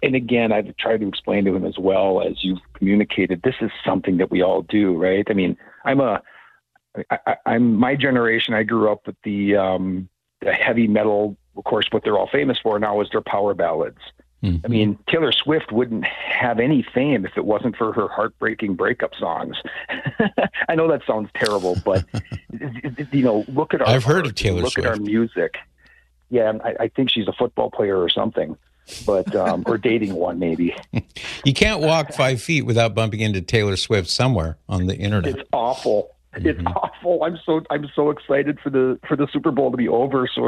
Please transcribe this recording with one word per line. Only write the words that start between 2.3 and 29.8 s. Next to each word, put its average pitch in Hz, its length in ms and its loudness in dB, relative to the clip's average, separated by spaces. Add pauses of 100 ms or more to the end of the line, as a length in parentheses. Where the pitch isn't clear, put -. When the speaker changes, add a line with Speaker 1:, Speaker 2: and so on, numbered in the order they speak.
Speaker 1:
you've 92 160 -2 (140)
communicated, 98 720 2
this 131 180 0
is 110 100 -2 (140)
something 95 320 0
that 92 120 2
we 90 120 2
all 92 220 2
do, 98 320 2
right? 92 340 2
I 110 40 0
mean, 92 240 0 (280)
I'm 135 140 2
a, 113 220 0 (880)
I, 117 160 -2
I, - 100 0 (100)
I'm 117 300 4
my 123 200 2
generation. 120 580 2
I 110 100 2
grew 107 280 2
up - 160 -4
with 98 160 -10
the, 101 320 0
um, 95 540 0 (320)
the 95 120 0
heavy 117 340 2
metal, 104 500 2 (200)
of 98 60 -14
course. 107 280 0
What 110 120 0
they're 104 140 2
all 95 140 0
famous 135 300 0
for 107 160 0
now 104 240 0
is 95 100 -2
their 110 100 0
power 101 320 0
ballads. 82 440 0 (460)
Speaker 2:
Mm-hmm. 85 220 0
Speaker 1:
I - 20 -2
mean, 107 400 2
Taylor 160 240 2
Swift - 400 0
wouldn't 113 340 0
have - 540 -2
any 127 340 2
fame 127 320 0
if - 120 -10
it 101 80 -2
wasn't 104 320 0
for 110 160 -2
her 104 160 -2
heartbreaking 110 680 -4
breakup 107 400 -2
songs. - 400 -4 (600)
<laughs> - 540 0
I 165 60 0
know 165 140 2
that 139 180 0
sounds 110 260 -2
terrible, 92 520 0
but 95 180 2 (480)
Speaker 2:
<laughs> 131 600 -8
Speaker 1:
you 139 120 4
know, 107 240 2
look 135 260 -2
at - 80 0
our - 60 2
Speaker 2:
I've 123 160 4
heard 156 220 2
of 123 60 -4
Speaker 1:
art, - 40 -14
Speaker 2:
Taylor 90 260 0
Speaker 1:
look 127 160 -2
at 127 80 0
our 113 100 0
Speaker 2:
Swift. 104 140 -4
Speaker 1:
music. 110 460 0 (720)
Yeah, 113 200 2
and 107 140 -4
I, 113 160 -4
I 117 100 0
think 131 220 0
she's 107 160 0
a 95 60 -2
football 117 380 -2
player 98 260 0
or 87 120 2
something, 90 480 -2 (480)
but, 98 300 0
um, 90 320 0
or 117 100 0
dating 110 380 0